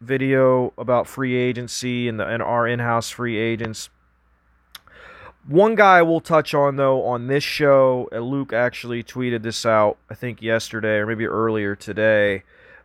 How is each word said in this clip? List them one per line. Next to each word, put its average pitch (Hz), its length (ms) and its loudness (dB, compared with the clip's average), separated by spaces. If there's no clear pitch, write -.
video 127 760 2
about 120 300 0
free 131 280 -4
agency 123 720 -4
and 113 100 -4
the, 104 80 -4
and 113 160 -4
our 117 240 0
in-house 120 420 -2
free 117 300 -6
agents. 113 520 -6
One 202 300 4
guy 190 260 6
we'll 165 180 2
touch 156 340 0
on, 143 200 2
though, 135 300 2
on 120 240 -4
this 143 160 0
show, 135 680 2
and 117 140 -6
Luke 135 280 -6
actually 120 520 -4
tweeted 123 380 -4
this 113 220 -6
out, 107 320 4
I 110 40 -14
think 117 280 -12
yesterday 110 540 -2
or 104 100 0
maybe 113 200 -4
earlier 107 500 -2
today, 104 640 0